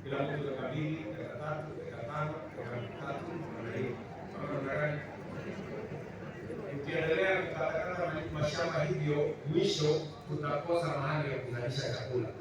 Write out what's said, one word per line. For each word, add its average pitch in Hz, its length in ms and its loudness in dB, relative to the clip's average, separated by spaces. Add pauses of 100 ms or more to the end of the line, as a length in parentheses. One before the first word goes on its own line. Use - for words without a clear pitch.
Kila 139 180 0
mtu 147 300 0
eka - 160 -4
mbili, 156 380 -2 (140)
eka - 180 -6
tatu, 151 300 -4 (200)
eka - 80 -8 (160)
tano, 151 220 0 (260)
eka - 160 -4 (300)
tatu, - 180 -4 (320)
namna 117 200 -4
hiyo. 131 180 0 (400)
Unaona - 200 -4
namna 139 200 0
gani? 151 260 2 (1800)
Ukiendelea 165 600 4
kukatakata 170 720 0
ma-, 151 260 -2
mashamba 160 440 2
hivyo, 147 500 4 (160)
mwisho 156 560 6 (220)
tutakosa 151 600 2
mahali 143 440 2
ya 123 60 0
kuzalisha 123 560 0
chakula. 117 340 0 (120)